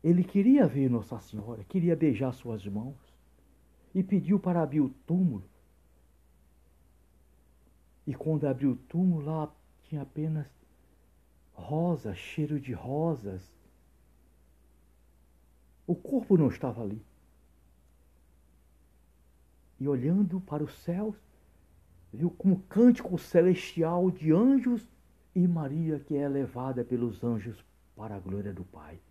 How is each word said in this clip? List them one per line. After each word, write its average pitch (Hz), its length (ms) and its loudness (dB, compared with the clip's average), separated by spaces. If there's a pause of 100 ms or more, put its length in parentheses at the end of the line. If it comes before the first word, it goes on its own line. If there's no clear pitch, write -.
ele 175 200 4
queria 208 440 4
ver 131 240 2
Nossa 117 300 -4
Senhora, 107 440 -12
queria 170 320 0
beijar 135 360 0
suas 110 340 -10
mãos. 110 480 -10 (800)
E 190 80 2
pediu 190 380 2
para 175 200 0
abrir 147 200 0
o 131 80 2
túmulo. 160 560 -2 (2500)
E 143 80 -6
quando 151 340 -2
abriu 131 260 0
o 123 40 -2
túmulo, 170 480 -2
lá 156 260 -6 (340)
tinha 147 180 -8
apenas 151 460 -6 (1040)
rosa, 147 600 -4
cheiro 147 460 -6
de 127 140 -8
rosas. 117 680 -4 (2500)
O 175 80 -2
corpo 214 420 0
não 151 120 6
estava 117 340 -6
ali. 104 180 -8 (2750)
E 131 80 -6
olhando 165 540 0
para 147 240 -8
os - 180 -12
céus, 208 320 -6 (1000)
viu 156 180 0
como 185 320 2
cântico 233 540 4
celestial 175 920 2
de 156 220 0
anjos 240 560 4 (460)
e 180 120 4
Maria 156 540 -2
que 147 160 -6
é 143 120 0
levada 127 560 -4
pelos 120 380 -2
anjos 113 420 -6 (300)
para 107 220 -12
a - 20 -10
glória 95 340 -8
do 90 120 -12
Pai. 82 340 -20 (120)